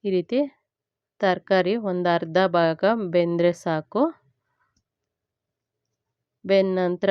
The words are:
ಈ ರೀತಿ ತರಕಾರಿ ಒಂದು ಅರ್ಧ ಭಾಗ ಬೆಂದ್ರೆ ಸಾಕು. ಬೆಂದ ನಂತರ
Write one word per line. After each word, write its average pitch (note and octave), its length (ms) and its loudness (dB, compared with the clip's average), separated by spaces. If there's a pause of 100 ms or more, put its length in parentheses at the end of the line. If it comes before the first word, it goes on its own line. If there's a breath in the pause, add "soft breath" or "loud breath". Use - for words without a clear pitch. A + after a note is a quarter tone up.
ಈ G3+ 60 -2
ರೀತಿ F#3 300 0 (800)
ತರಕಾರಿ F#3 600 0
ಒಂದು F3+ 280 -2
ಅರ್ಧ E3+ 280 0 (100)
ಭಾಗ E3 320 0 (280)
ಬೆಂದ್ರೆ E3+ 460 0
ಸಾಕು. E3 480 -4 (2500)
ಬೆಂದ F#3+ 320 2
ನಂತರ F3+ 340 -2